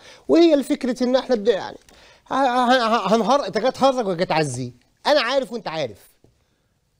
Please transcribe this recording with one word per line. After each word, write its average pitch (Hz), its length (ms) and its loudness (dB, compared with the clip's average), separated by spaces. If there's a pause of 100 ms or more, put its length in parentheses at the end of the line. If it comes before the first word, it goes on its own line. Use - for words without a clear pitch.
(280)
وهي 330 260 6
الفكرة 262 500 -2
إن 247 120 0
إحنا 254 200 0
بد-، 208 120 -2
يعني 175 300 -2 (500)
ه-، - 60 -6
ه-، - 20 -2
ه-، 240 800 2
هنهر-، 233 300 2
أنت 202 120 -6
جاي 247 140 -2
تهرج 247 360 0
ولا 185 100 -2
جاي 180 80 0
تعزي؟ 135 480 -4 (340)
أنا 285 140 4
عارف 247 320 -2
وأنت 214 140 -10
عارف. 156 420 -8 (920)